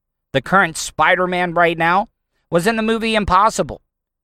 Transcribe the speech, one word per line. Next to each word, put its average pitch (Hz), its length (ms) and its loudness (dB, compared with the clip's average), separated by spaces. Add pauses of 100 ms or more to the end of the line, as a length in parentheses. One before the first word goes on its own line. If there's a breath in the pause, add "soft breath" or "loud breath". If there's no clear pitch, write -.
(320)
the 135 100 0
current 175 360 0
Spider-Man 180 760 0
right 170 240 2
now, 175 300 0 (420)
was 170 160 0
in 226 120 0
the 220 40 -2
movie 220 320 -2
Impossible. 185 680 0 (420)